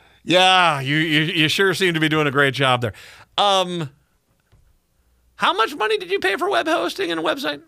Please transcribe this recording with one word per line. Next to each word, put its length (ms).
yeah, 580
you, 160
you, 260
you 260
sure 260
seem 200
to 60
be 80
doing 180
a 40
great 240
job 280
there. 100
Um, 520
how 180
much 200
money 240
did 120
you 100
pay 160
for 120
web 200
hosting 420
and 80
a 40
website? 460